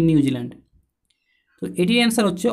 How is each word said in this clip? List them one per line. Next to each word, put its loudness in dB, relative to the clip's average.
নিউজিল্যান্ড? 0
তো -10
এটির 2
অ্যান্সার 2
হচ্ছে -4